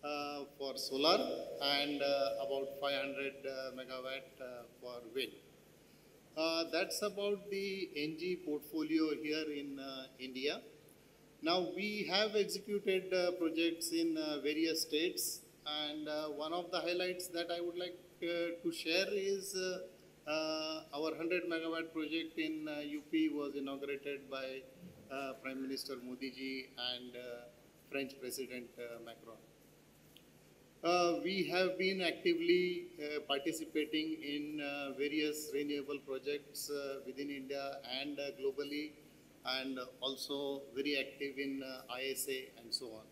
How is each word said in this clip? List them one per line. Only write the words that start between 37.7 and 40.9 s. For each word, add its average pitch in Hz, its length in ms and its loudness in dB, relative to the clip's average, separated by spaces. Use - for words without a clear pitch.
and, 143 180 -4
uh, 143 220 -2
globally, 143 500 0
and 131 320 0
also 139 600 -2
very 143 240 2